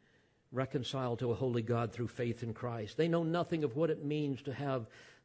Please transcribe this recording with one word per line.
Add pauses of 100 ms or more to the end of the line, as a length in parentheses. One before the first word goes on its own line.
(520)
reconciled
to
a
holy
God
through
faith
in
Christ,
they
know
nothing
of
what
it
means
to
have (400)